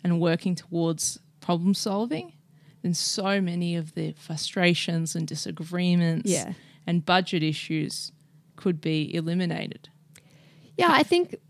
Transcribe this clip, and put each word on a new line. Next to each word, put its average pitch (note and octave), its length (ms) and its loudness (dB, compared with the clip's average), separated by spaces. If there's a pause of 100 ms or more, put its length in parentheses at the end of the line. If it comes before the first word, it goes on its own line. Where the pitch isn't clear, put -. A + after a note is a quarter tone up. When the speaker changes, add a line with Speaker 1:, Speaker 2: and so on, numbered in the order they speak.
Speaker 1:
and F3 180 2
working E3+ 360 2
towards E3 640 -2 (220)
problem F3 320 2
solving, A#3 600 -4 (480)
then F3 120 0
so G3 480 0
many F3 360 0
of D#3+ 180 -6
the D#3+ 220 -4
frustrations E3 960 0
and E3 120 -2
disagreements E3+ 1000 0
Speaker 2:
Yeah. E3+ 240 0 (340)
Speaker 1:
and E3+ 180 0
budget F3+ 380 2
issues - 680 -4 (460)
could F3 240 -2
be D#3 320 -2
eliminated. E3+ 760 -4 (880)
Speaker 2:
Yeah, F4 140 4
I C#4+ 120 6
think F4 320 2 (140)